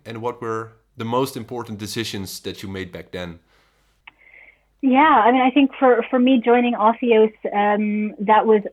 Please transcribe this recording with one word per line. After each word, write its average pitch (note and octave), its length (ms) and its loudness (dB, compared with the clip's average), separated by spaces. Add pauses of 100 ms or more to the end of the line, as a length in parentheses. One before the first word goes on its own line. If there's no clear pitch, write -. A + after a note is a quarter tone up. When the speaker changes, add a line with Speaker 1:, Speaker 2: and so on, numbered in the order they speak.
Speaker 1:
and A2+ 160 -12
what A#2 180 -8
were A2+ 320 -8 (240)
the A#2 80 -10
most B2+ 320 -2
important A2+ 420 -12
decisions G#2 600 -10
that - 220 -12
you G2+ 80 -12
made F#2 200 -10
back F2 200 -18
then? F2 300 -12 (1400)
Speaker 2:
Yeah, C4+ 460 4
I A#3+ 60 4
mean, B3+ 100 2
I C4 80 4
think C#4 280 2
for, A#3+ 300 2
for - 100 -2
me B3+ 240 4
joining A#3+ 320 2
Atheos, A3 600 2 (180)
um, G#3 680 -2
that G#3+ 260 2
was G#3+ 160 4 (100)